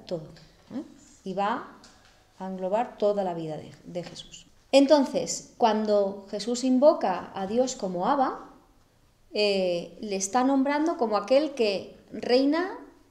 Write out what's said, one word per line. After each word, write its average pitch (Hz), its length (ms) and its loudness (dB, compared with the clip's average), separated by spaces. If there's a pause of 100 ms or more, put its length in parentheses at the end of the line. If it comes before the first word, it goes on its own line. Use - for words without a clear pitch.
todo, 160 200 -8 (480)
¿eh? 277 80 -6 (420)
Y 190 100 -8
va 202 340 -4 (720)
a 190 100 -10
englobar 190 500 -4
toda 202 240 2
la 180 120 -4
vida 160 220 -8
de, - 140 -14 (140)
de 175 180 -8
Jesús. - 440 -18 (260)
Entonces, 269 880 4
cuando 208 720 2
Jesús 240 340 -4
invoca 254 680 2
a 196 120 -6
Dios 247 300 -2
como 185 300 -4
Abba, 277 440 -2 (840)
eh, 196 680 0
le 208 160 -6
está 247 280 0
nombrando 285 520 2
como 220 200 0
aquel 262 360 2
que 202 440 -2 (140)
reina 294 680 0 (320)